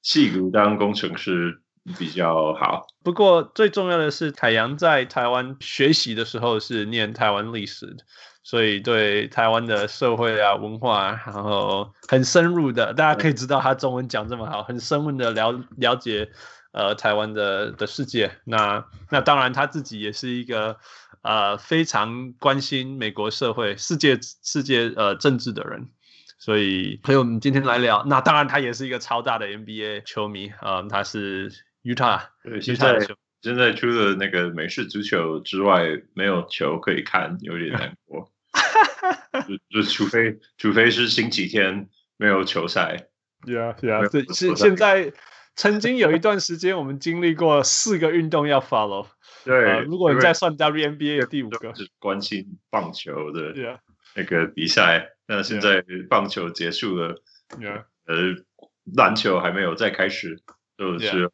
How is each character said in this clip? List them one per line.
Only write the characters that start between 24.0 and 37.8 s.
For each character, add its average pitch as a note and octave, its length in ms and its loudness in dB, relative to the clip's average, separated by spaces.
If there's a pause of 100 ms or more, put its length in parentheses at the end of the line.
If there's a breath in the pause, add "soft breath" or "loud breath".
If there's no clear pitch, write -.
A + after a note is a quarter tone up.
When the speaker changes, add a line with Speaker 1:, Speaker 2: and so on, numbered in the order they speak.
Speaker 2:
世 C#3+ 200 -4
界， A#2+ 320 2
呃， G2+ 200 2
政 C3+ 220 2
治 A#2+ 160 -6
的 G2+ 100 -8
人。 A#2 240 -12 (520 soft breath)
所 G#2+ 180 0
以， G2 480 -2
所 C#3 80 4
以 C#3 40 6
我 C3 60 4
们 A#2 160 -2
今 C3+ 140 0
天 C#3 100 2
来 A#2+ 140 2
聊， A2+ 300 2
那 C3+ 120 4
当 D3+ 160 4
然 D3 120 4
他 C#3+ 120 0
也 B2 140 -4
是 C3 140 -8
一 - 20 -10
个 B2 100 -6
超 A#2+ 220 -4
大 A#2 160 -2
的 G#2+ 80 -6
N G#2+ 180 -10
B G#2+ 220 -12
A G#2 160 -8
球 G#2 260 -6
迷， G2+ 240 -10 (100)
呃， F#2+ 280 -2
他 G2+ 140 0
是 G2 460 -6 (340)
Utah， A#2+ 400 0 (200)
Speaker 1:
对， A2 160 -10
Speaker 2:
Utah B2 340 2
的 G#2+ 120 2
球 G2+ 80 -12
迷。 - 60 -18 (220)
Speaker 1:
现 A#2+ 140 -4
在， - 0 -
现 - 0 -
在 B2 160 4
除 A#2 160 -2
了 G#2+ 280 2
那 G2 120 -2
个 F2 220 0
美 E2 180 -6
式 - 180 -6
足 G#2 160 -8
球 E2 380 -2
之 F#2+ 220 -6
外， F#2 240 6 (300)
没 F#2+ 100 -2
有 F2+ 240 0
球 D#2 300 -2
可 - 120 -2
以 D#2 120 -2
看， F2+ 380 -2
有 E2+ 160 -8
点 E2 140 -4
难 D#2 240 -6 (100)